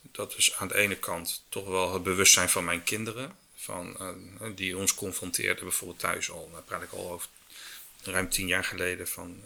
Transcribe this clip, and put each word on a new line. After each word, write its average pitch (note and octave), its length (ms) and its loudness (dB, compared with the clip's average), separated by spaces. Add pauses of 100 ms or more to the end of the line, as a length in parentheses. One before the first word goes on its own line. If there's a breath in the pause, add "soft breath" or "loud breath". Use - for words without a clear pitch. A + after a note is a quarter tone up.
(120)
Dat - 260 -6
is - 200 6
aan G2 100 -4
de F#2 100 -2
ene G2+ 200 4
kant - 520 -4
toch G2+ 180 -6
wel F#2 260 2
het F#2 100 0
bewustzijn F#2 460 8
van F2+ 160 2
mijn E2+ 180 0
kinderen, A2 520 -4 (200)
van, F#2 420 -10 (420)
eh, A2 160 -6
die F#2 220 -2
ons G2 180 2
confronteerden, F#2 680 -2
bijvoorbeeld F2+ 360 -4
thuis F2 320 0
al, E2 200 -12
nou, D#2+ 120 -16
praat F2 200 -6
ik F2 80 -12
al F#2 200 -6
over F2 160 -8 (760 loud breath)
ruim F#2 260 0
tien F#2+ 180 0
jaar F#2 160 2
geleden, F2+ 440 -2
van, F2 380 -8